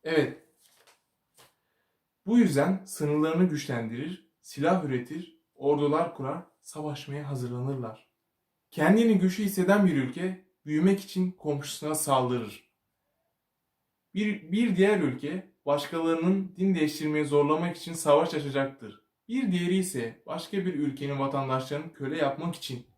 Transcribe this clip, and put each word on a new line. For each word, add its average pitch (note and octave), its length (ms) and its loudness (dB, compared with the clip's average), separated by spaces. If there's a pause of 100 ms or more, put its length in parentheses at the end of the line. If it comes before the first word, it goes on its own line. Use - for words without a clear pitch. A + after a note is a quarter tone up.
Evet. D3+ 420 0 (1800)
Bu A3+ 120 4
yüzden F#3 480 4
sınırlarını D#3 580 0
güçlendirir, C3+ 880 -4 (100)
silah D#3+ 440 0
üretir, C3+ 560 -6 (140)
ordular D3 600 0
kurar, D3 280 -8 (180)
savaşmaya D3 680 -10
hazırlanırlar. B2 800 -6 (600)
Kendini G3+ 480 6
güçlü F#3 240 0
hisseden G3 440 4
bir D3+ 80 4
ülke E3+ 500 -4 (200)
büyümek F3 340 4
için F#3 320 -4
komşusuna D3+ 640 -6
saldırır. B2 760 -2 (1400)
Bir, G3 380 -4
bir G#3 240 2
diğer G3 240 6
ülke D3 520 -4 (140)
başkalarının E3 920 0
din F#3 180 2
değiştirmeye D3+ 500 0
zorlamak D3+ 520 2
için E3+ 160 -12
savaş D#3+ 400 4
açacaktır. C3+ 720 -6 (220)
Bir A#3+ 240 0
diğeri F3+ 260 2
ise B2+ 480 -4
başka F3 320 -8
bir F3+ 160 -2
ülkenin C#3 460 -4
vatandaşlarını C3+ 720 -4
köle C#3+ 240 -6
yapmak D3+ 380 -2
için. - 320 -12 (100)